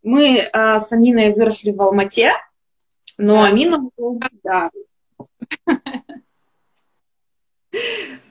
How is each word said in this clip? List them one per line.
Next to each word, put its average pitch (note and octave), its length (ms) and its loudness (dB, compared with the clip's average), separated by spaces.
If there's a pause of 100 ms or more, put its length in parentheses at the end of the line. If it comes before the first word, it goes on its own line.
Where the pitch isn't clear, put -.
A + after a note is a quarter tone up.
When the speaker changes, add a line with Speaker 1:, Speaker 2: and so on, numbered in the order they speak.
Speaker 1:
мы, B3+ 380 2 (120)
а, A3 280 2
с G#3+ 120 -6
Аминой A3+ 420 4
выросли G#3+ 380 0
в G3 100 -8
Алмате, G3 500 2 (880)
но G#3 160 4
Speaker 2:
Да. G#3+ 100 6
Speaker 1:
Амина, C4 440 0 (540)
да. F#3 260 -2 (500)
<laughs> - 1040 -10 (2000)